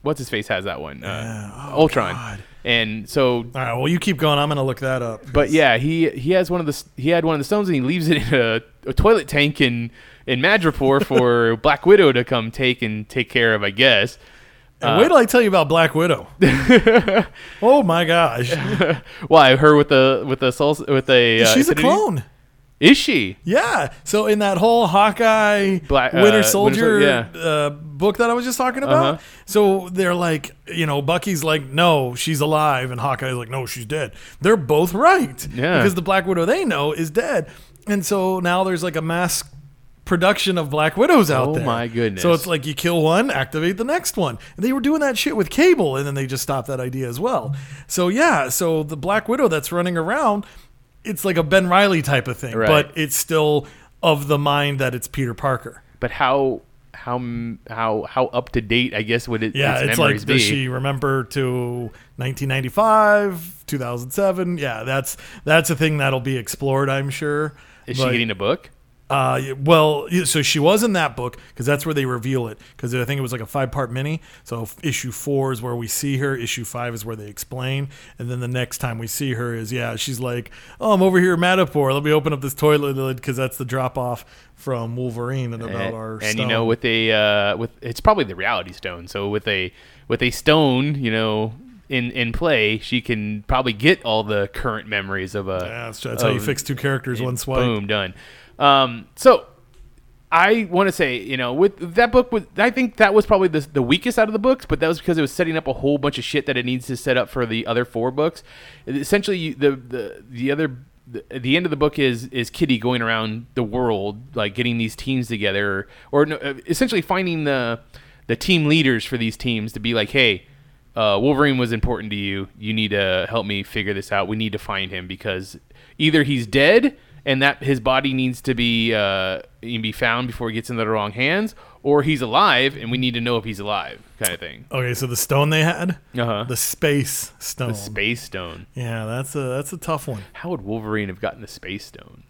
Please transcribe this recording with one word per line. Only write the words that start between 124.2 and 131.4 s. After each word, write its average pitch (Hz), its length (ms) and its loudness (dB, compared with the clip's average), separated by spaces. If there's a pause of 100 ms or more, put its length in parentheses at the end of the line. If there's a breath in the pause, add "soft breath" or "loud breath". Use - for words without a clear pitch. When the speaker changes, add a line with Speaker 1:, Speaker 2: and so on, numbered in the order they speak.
Speaker 1:
We 107 80 -4
need 110 160 -4
to 104 80 -8
find 98 320 -8
him 90 160 -12
because 95 500 -10 (400 soft breath)
either 156 260 4
he's 131 220 -2
dead 175 500 4 (300 soft breath)
and 135 160 0
that 143 220 0
his 135 160 0
body 131 340 0
needs 131 280 -2
to 135 140 -2
be, 117 380 2
uh, 98 480 -2 (200)
be 113 300 -6
found 120 360 -2
before 117 220 -8
it 110 40 -8
gets 110 160 -8
into 117 140 -4
the 107 60 -4
wrong 107 220 -2
hands, 160 420 -2 (300 loud breath)